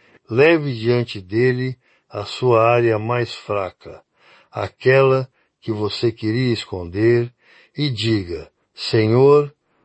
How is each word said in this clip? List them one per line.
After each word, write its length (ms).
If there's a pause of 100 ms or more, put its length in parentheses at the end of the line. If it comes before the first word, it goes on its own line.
(280)
leve 460
diante 480
dele 520 (320)
a 200
sua 360
área 360
mais 360
fraca, 680 (500)
aquela 720 (320)
que 140
você 400
queria 400
esconder, 800 (420)
e 140
diga, 640 (240)
"Senhor, 800 (300)